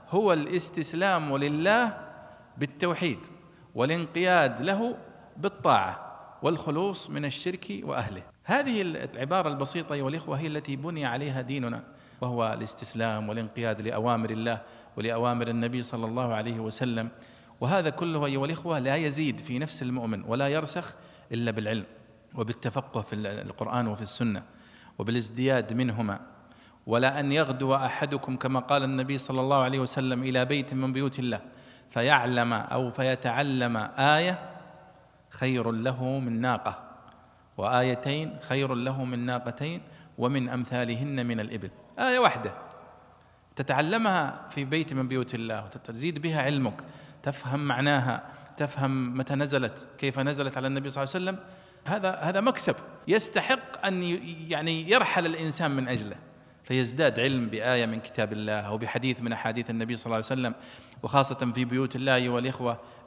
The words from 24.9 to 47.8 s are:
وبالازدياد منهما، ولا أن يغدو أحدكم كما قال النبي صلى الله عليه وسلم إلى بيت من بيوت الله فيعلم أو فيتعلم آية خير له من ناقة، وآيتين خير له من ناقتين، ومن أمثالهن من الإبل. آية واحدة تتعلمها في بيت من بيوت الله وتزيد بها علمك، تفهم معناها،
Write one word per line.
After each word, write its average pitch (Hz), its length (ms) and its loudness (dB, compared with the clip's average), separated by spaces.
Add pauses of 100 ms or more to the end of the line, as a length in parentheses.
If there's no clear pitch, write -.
وبالازدياد 117 760 0
منهما، 113 460 -2 (680)
ولا 131 320 4
أن 139 120 0
يغدو 135 440 2
أحدكم 135 600 0
كما 131 240 0
قال 139 240 4
النبي 131 340 0
صلى 131 240 -2
الله 135 220 6
عليه 131 160 2
وسلم 131 440 0
إلى 127 220 4
بيت 139 280 0
من 131 200 0
بيوت 135 260 0
الله 120 220 -2 (480)
فيعلم 120 640 4
أو 123 380 -2
فيتعلم 127 840 0 (200)
آية 156 580 2 (720)
خير 123 420 0
له 123 320 -2
من 127 380 0
ناقة، 123 420 0 (720)
وآيتين 127 840 0
خير 135 320 0
له 131 300 -2
من 123 160 -4
ناقتين، 127 600 -4 (360)
ومن 123 320 2
أمثالهن 123 760 -2
من 117 140 0
الإبل. 107 300 -6 (300)
آية 247 200 2
واحدة 117 320 4 (1040)
تتعلمها 160 920 2
في 139 160 -4
بيت 147 280 -2
من 131 140 0
بيوت 123 280 -2
الله 110 300 -4
وتزيد 127 540 -6
بها 156 220 0
علمك، 135 420 0 (400)
تفهم 139 360 -2
معناها، 139 640 2 (340)